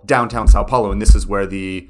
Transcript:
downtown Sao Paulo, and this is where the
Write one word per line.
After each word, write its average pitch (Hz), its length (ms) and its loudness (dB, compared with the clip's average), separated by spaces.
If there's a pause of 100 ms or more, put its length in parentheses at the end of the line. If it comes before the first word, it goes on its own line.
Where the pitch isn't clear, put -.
downtown 120 420 -2
Sao - 160 6
Paulo, 117 260 -2
and 98 120 -4
this 110 120 6
is 104 140 0
where 98 180 -4
the 95 440 -10